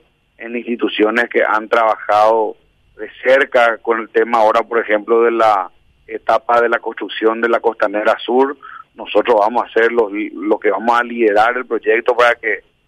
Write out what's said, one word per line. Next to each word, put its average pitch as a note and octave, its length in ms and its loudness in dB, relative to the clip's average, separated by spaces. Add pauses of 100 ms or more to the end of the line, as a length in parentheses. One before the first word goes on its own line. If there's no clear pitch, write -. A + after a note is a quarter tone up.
(380)
en A#2 180 -14
instituciones A2+ 720 -2
que A2 140 0
han A2 260 -2
trabajado A2 880 2 (400)
de G#2+ 120 -14 (140)
cerca B2+ 540 2
con A2+ 240 -2
el G#2+ 80 -12
tema A2+ 300 0
ahora, A2 240 4
por A2+ 160 -2
ejemplo, G#2+ 420 0
de A#2 100 4
la G#2+ 380 2 (380)
etapa A2+ 540 0
de A#2 80 0
la A#2 100 -2
construcción A2 600 -4
de A#2 100 -2
la A2+ 100 0
Costanera G#2+ 600 -2
Sur. C3+ 380 0 (380)
Nosotros G#2+ 440 0
vamos A2 260 0
a - 80 -18
ser A#2 180 2
los, A2+ 200 0
lo G#2 480 -4
que G#2+ 120 0
vamos A#2 280 0
a A#2+ 40 0
liderar A#2 540 0
el B2+ 80 -8
proyecto A#2 500 -2
para A#2+ 200 2
que G#2 240 -6 (280)